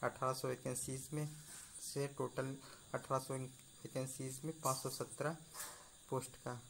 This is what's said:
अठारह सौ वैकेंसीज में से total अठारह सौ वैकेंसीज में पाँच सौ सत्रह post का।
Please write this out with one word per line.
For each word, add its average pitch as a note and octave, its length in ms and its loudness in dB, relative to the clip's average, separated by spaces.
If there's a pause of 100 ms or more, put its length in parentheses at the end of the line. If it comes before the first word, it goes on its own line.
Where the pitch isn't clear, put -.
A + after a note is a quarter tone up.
अठारह C3 300 4
सौ C3 140 0
वैकेंसीज C3 640 0
में D3+ 140 2 (560)
से C#3 240 2 (100)
total C3+ 380 2 (380)
अठारह C3 260 6
सौ C3+ 140 -2
वैकेंसीज C3 1120 -2
में D#3+ 160 0
पाँच C3 160 6
सौ C3+ 120 0
सत्रह C#3+ 480 0 (720)
post - 280 2
का। B2 160 -2 (160)